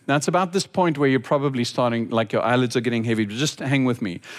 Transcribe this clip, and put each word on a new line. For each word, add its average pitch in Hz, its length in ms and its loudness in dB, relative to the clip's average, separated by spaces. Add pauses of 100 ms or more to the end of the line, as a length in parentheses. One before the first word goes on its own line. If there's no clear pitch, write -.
Now, 139 80 2
it's 147 140 0
about 175 240 0
this 190 120 0
point 175 320 0
where 143 120 4
you're 131 100 4
probably 135 460 0
starting, 117 440 -2
like, 113 220 0
your 113 100 2
eyelids 123 360 2
are - 20 2
getting 117 240 0
heavy, 113 220 0
but 104 100 -6
just 147 240 -4
hang 135 240 0
with 123 180 0
me. 90 200 -6 (180)